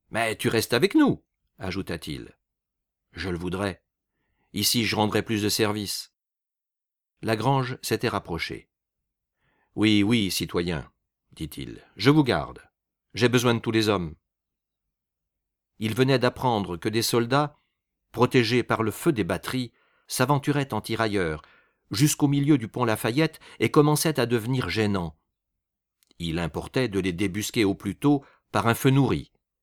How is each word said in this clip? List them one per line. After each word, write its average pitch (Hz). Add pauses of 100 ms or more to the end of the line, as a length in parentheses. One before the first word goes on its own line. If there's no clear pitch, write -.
(120)
Mais 110
tu -
restes 110
avec 160
nous », 294 (340)
ajouta-t-il. « 85 (760)
Je 90
le 87
voudrais. 92 (680)
Ici, 110
je 104
rendrai 107
plus 104
de 104
service. » 104 (1080)
Lagrange 123
s'était 113
rapproché. « - (1040)
Oui, 104
oui, 104
citoyen, 85 (420)
dit-il, 67 (100)
je 101
vous 151
garde. 85 (540)
J'ai 117
besoin 120
de 113
tous 117
les 110
hommes. » 87 (1600)
Il 107
venait 131
d'apprendre 113
que 113
des 113
soldats, 127 (520)
protégés 120
par 113
le 107
feu 165
des 107
batteries, 110 (360)
s'aventuraient 139
en 107
tirailleurs, 101 (480)
jusqu'au 147
milieu 143
du 113
pont 123
Lafayette 120 (200)
et -
commençaient 151
à 123
devenir 120
gênants. 98 (1000)
Il 82
importait 87
de 98
les 90
débusquer 101
au 98
plus 95
tôt 143 (260)
par 104
un 117
feu 135
nourri. 120 (320)